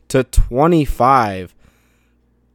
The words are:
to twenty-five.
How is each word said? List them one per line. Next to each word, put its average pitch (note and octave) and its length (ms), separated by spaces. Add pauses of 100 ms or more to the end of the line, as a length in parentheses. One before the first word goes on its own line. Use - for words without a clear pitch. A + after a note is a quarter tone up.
to C3 160
twenty-five. B2 1300 (1000)